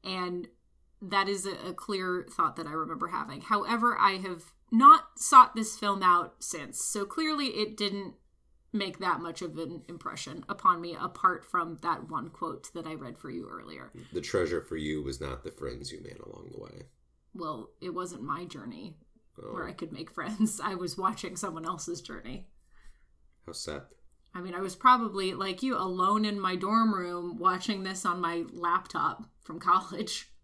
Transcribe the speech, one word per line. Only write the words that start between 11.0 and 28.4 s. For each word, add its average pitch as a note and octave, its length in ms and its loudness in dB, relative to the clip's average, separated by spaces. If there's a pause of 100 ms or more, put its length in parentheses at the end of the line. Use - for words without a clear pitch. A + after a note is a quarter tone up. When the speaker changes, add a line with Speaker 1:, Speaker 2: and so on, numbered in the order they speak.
Speaker 1:
from E3 360 -2
that D#3+ 300 -2
one D3+ 180 -6
quote - 440 -8
that E3 120 -10
I D#3+ 100 -8
read C3+ 220 -14
for D3 140 -14
you - 180 -8
earlier. C2+ 420 -16 (200)
Speaker 2:
The F2 100 -4
treasure E2+ 400 0
for E2 140 -8
you D2+ 260 -2
was C2+ 200 -6
not C2 240 -6
the - 60 -10
friends A#1+ 420 -10
you - 100 -14
made - 160 -16
along - 320 -16
the - 100 -12
way. - 200 -16 (520)
Speaker 1:
Well, A2 360 -10 (120)
it F3+ 100 -8
wasn't F3 320 -8
my D3+ 200 -6
journey D3+ 540 -12 (400)
Speaker 2:
Oh. - 160 -10
Speaker 1:
where - 140 -4
I - 60 -8
could - 180 -8
make - 200 -10
friends. G#3+ 500 0
<laughs> - 20 -6
I G3 120 -2
was F3 220 -4
watching F#3+ 380 -2
someone E3 300 -6
else's E3+ 340 -4
journey. - 480 -10 (1000)
Speaker 2:
How E2+ 60 -12
sad. D2 300 -8 (520)
Speaker 1:
I F3+ 60 -10
mean, F3+ 160 -8
I F#3 60 -6
was F#3 160 -6
probably, G3 560 4
like F#3 280 -4
you, C4 140 0
alone F#3+ 480 2
in G#3 160 0
my F#3 160 0
dorm G#3+ 400 4
room F3 420 -4
watching F#3+ 460 0
this F#3+ 220 -6
on F3+ 160 0
my E3+ 320 -2